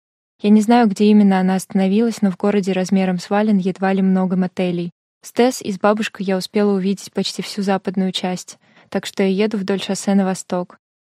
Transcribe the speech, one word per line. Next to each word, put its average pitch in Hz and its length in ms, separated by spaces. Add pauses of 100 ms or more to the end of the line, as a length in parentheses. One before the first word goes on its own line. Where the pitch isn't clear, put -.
(400)
Я 208 100
не 214 100
знаю, 233 280
где 208 180
именно 202 340
она 185 140
остановилась, 196 680
но 196 100
в 180 60
городе 202 360
размером 185 460
с - 120
Вален 208 260
едва 190 360
ли 190 100
много 185 340
мотелей. 180 540 (320)
С - 100
Тесс 247 300
и 208 100
с 185 60
бабушкой 208 480
я 190 100
успела 202 380
увидеть 190 380
почти - 280
всю 196 220
западную 190 500
часть, - 460 (320)
так - 160
что - 160
я 190 220
еду 220 120
вдоль 190 240
шоссе 196 340
на 196 100
восток. 185 540 (400)